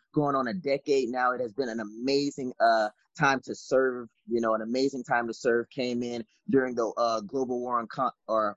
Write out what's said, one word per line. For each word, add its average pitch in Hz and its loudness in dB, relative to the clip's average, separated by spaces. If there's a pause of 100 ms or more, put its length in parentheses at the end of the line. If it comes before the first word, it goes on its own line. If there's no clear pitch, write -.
(140)
going 143 2
on 131 0
a 110 -2
decade 139 0
now. 127 0
It 123 -4
has 117 -6
been 131 -2
an 113 -4
amazing, 127 -2
uh, 113 4 (300)
time 135 4
to 117 -8
serve, 127 0 (200)
you 117 0
know, 113 2
an 110 -2
amazing 131 -2
time 120 0
to 113 -6
serve. 117 0
Came 123 -4
in 120 -6 (240)
during 127 2
the, 117 0 (100)
uh, 113 2
global 123 -2
war 123 0
on 110 -4
con-, 131 -2 (160)
or 107 0